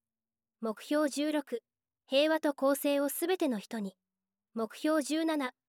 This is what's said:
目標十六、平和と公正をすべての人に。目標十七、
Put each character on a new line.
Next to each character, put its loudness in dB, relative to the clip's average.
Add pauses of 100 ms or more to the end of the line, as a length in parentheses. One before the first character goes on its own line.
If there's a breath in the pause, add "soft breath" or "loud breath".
(600)
目 -6
標 2
十 -2
六、 -2 (460)
平 4
和 2
と 2
公 2
正 0
を 0
す -4
べ 0
て 0
の 0
人 -8
に。 -6 (600)
目 -4
標 2
十 0
七、 -2 (160)